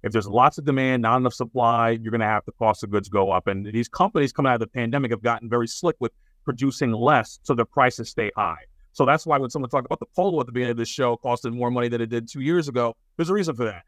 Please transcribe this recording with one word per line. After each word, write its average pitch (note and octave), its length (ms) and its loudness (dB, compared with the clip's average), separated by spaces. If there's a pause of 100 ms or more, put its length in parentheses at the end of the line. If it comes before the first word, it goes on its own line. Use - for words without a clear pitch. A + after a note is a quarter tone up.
if G#2 80 -4
there's G#2+ 160 0
lots B2+ 300 4
of C#3+ 60 -12
demand, C3 380 2
not A2+ 140 4
enough B2+ 180 0
supply, A#2 640 2
you're A2 120 -6
gonna A2+ 120 0
have G#2+ 220 0
the - 60 -14
cost A2 320 0
of G2+ 60 -10
goods G2+ 180 0
go G2 220 2
up. F#2 180 0
And G2 180 -4
these A2+ 220 -2
companies E3+ 440 0
coming C3+ 180 0
out B2 40 4
of A2+ 60 0
the A2 80 -2
pandemic A#2+ 420 -2
have G#2+ 120 -2
gotten A#2 280 -2
very A#2+ 160 0
slick E3 320 -2
with A#2+ 140 -2 (320)
producing C3 480 0
less A#2+ 500 2
so - 100 -2
their A#2 120 2
prices B2 440 0
stay G#2+ 280 -4
high. E2 240 -2 (320)
So C#3 120 2
that's D3+ 220 2
why D3+ 120 2
when C3 120 -2
someone C3 200 -6
talked C3 160 0
about - 140 -4
the - 140 -10
polo F3 260 0
at A#2+ 60 -2
the B2 60 -16
beginning B2 200 -2
of A#2 40 -2
the A#2 100 -4
show B2 300 -2
costing A#2+ 400 -4
more A#2+ 140 -2
money A#2+ 180 0
than A#2 120 -2
it A2+ 100 -4
did A#2 180 -4
two C3+ 120 -12
years D3+ 280 0
ago, A#2+ 280 -2 (200)
there's E3 140 -2
a G3 40 2
reason E3 200 0
for A#2 100 -2
that. G2 240 -8